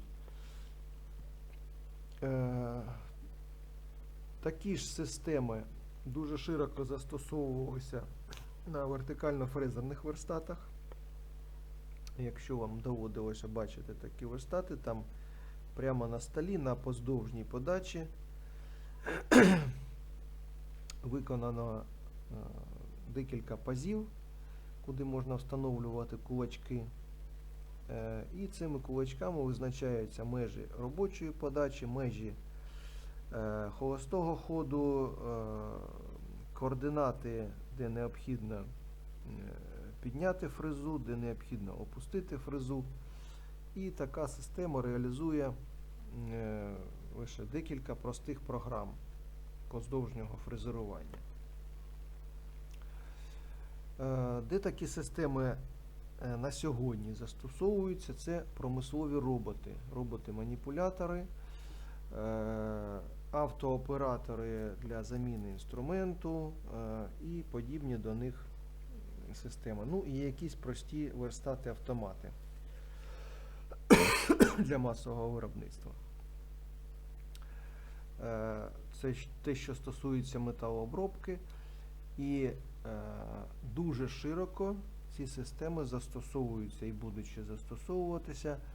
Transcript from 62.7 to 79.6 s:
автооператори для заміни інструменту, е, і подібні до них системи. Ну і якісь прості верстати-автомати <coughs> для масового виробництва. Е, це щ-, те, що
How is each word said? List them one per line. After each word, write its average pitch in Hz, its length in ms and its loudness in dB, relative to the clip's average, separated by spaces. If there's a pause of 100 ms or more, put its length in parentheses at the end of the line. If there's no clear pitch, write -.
автооператори 127 1400 2 (100)
для 113 220 -2
заміни 117 460 0
інструменту, 160 1040 0 (220)
е, 110 300 0 (160)
і 165 300 -2
подібні 123 460 0
до 110 180 0
них 123 300 0 (880)
системи. 110 520 -4
Ну 180 220 2
і 139 60 0
якісь 139 420 0
прості 143 540 -2
верстати-автомати 120 1200 -2 (1600)
<coughs> - 720 12
для 139 180 6
масового 117 520 2
виробництва. 107 640 -4 (2250)
Е, 110 380 0 (400)
це 135 120 2
щ-, - 160 -4 (140)
те, 143 120 4
що 131 200 -2